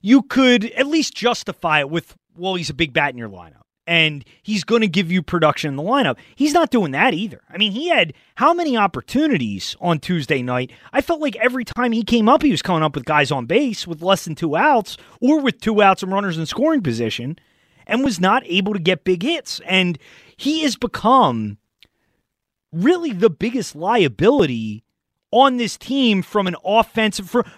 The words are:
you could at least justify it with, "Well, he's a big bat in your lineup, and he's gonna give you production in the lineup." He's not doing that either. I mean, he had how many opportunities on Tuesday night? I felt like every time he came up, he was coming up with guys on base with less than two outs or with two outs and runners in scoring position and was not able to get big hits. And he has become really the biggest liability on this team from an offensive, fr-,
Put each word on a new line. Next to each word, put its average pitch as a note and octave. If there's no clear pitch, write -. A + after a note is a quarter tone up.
you A#3+
could B3
at C#4
least D4+
justify F3
it C#3
with, D#3+
"Well, F#3
he's F3
a D3+
big C#3+
bat C#3+
in B2
your A#2
lineup, F2
and D#3
he's G#3
gonna A3
give E3+
you F#3
production D#3
in C#3
the C#3
lineup." G#3
He's D4
not E4
doing G3+
that F3+
either. F3+
I -
mean, G3+
he C4
had F#3+
how D4
many E4
opportunities G3+
on E3+
Tuesday D3+
night? B2+
I -
felt E4
like C#4+
every A#3+
time A#3+
he A3+
came A3
up, C#4
he D4+
was E3+
coming E3
up D3+
with C3
guys D3
on C3
base A3
with E3
less F#3
than D#3
two E3+
outs A#3+
or D4
with C4+
two A3
outs F#3+
and F#3
runners G3
in D#3+
scoring C#4+
position A#2+
and A#3+
was B3
not G3
able F#3+
to G3+
get E3+
big F3+
hits. D4+
And F3+
he D#4
has B3+
become C#3+
really D4+
the F#3+
biggest A3+
liability D3+
on B3+
this A#3+
team A#3
from G3
an F3
offensive, G#3+
fr-, A#3+